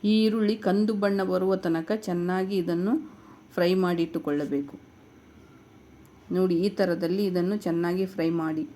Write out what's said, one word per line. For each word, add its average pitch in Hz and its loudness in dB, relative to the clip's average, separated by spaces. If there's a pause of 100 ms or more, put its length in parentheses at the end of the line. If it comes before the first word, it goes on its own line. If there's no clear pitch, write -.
(100)
ಈ - 6 (120)
ಈರುಳ್ಳಿ 220 2 (100)
ಕಂದು 208 2
ಬಣ್ಣ 196 2
ಬರುವ 185 2 (100)
ತನಕ 165 0 (160)
ಚೆನ್ನಾಗಿ 185 -2
ಇದನ್ನು 175 0 (640)
ಫ್ರೈ 175 2 (140)
ಮಾಡಿಟ್ಟುಕೊಳ್ಳಬೇಕು. 151 -2 (1600)
ನೋಡಿ, 185 2
ಈ 202 2 (100)
ಥರದಲ್ಲಿ 175 0
ಇದನ್ನು 180 0
ಚೆನ್ನಾಗಿ 175 -2
ಫ್ರೈ 165 0 (140)
ಮಾಡಿ. 156 -4